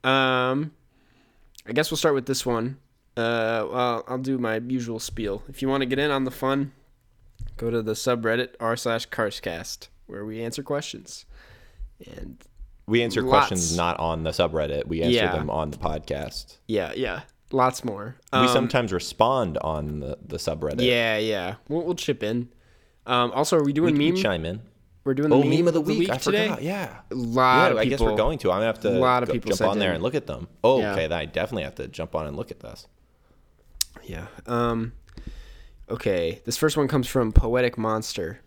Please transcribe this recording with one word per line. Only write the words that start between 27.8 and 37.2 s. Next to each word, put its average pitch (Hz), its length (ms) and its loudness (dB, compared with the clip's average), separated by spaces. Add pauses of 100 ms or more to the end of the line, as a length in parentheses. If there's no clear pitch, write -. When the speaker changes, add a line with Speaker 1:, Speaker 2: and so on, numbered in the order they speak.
Speaker 1:
guess 131 160 0
we're 113 60 4
Speaker 2:
people, 107 100 2
Speaker 1:
going 131 220 2
to. - 120 2
I'm 90 60 4
gonna 110 80 2
have 110 160 0
to 107 80 2
Speaker 2:
a 120 100 2
lot 127 240 4
of 117 60 -4
Speaker 1:
go - 40 0
Speaker 2:
people 110 180 -4
Speaker 1:
jump - 80 2
Speaker 2:
sent 92 120 4
Speaker 1:
on 104 80 0
there 95 120 2
Speaker 2:
in. 85 40 0
Speaker 1:
and 82 80 -4
look 127 120 -2
at 147 120 -2
them. 73 200 -8 (160)
Oh, 127 160 6
Speaker 2:
Yeah. 107 140 0
Speaker 1:
okay. 82 140 0
Then 85 120 -2
I 76 60 -4
definitely 80 380 -2
have 69 120 -8
to 65 120 -8
jump 78 280 -8
on 78 120 -2
and 71 80 -8
look 107 160 -8
at - 80 -16
this. - 280 -18 (1160)
Speaker 2:
Yeah. 87 220 -12 (220)
Um, 117 460 -2 (960)
okay. 85 560 -2
This 117 120 -4
first 151 180 2
one 143 120 2
comes 131 200 0
from 117 240 0